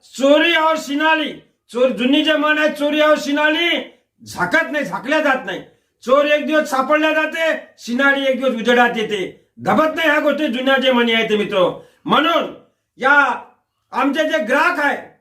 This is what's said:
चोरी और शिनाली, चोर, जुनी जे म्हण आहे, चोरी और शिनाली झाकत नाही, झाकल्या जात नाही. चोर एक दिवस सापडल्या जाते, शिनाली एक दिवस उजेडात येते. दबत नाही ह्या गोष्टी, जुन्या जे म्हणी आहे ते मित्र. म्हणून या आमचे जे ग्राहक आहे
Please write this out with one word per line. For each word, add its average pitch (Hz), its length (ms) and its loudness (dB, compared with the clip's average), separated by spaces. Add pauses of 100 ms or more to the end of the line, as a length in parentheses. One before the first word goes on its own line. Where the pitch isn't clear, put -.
(180)
चोरी 302 380 4
और 320 220 2
शिनाली, 302 560 -2 (380)
चोर, 247 180 2
जुनी 254 340 0
जे 311 100 0
म्हण 302 240 0
आहे, 302 120 0
चोरी 294 320 -2
और 302 160 4
शिनाली 302 800 -2 (280)
झाकत 180 460 -2
नाही, 285 140 -4
झाकल्या 220 340 -2
जात 269 260 0
नाही. 175 180 -10 (420)
चोर 285 200 4
एक 294 220 0
दिवस 302 220 0
सापडल्या 302 440 0
जाते, 311 540 -2 (100)
शिनाली 269 540 0
एक 247 120 -2
दिवस 233 120 0
उजेडात 240 400 2
येते. 202 600 -6
दबत 220 380 0
नाही 320 140 0
ह्या 302 100 2
गोष्टी, 294 280 0
जुन्या 254 300 0
जे 262 140 2
म्हणी 233 220 2
आहे 226 160 0
ते 208 80 0
मित्र. 185 420 -2 (260)
म्हणून 302 500 0 (420)
या 262 440 2 (500)
आमचे 285 380 -2
जे 311 80 -2
ग्राहक 294 420 0
आहे 277 180 -2 (240)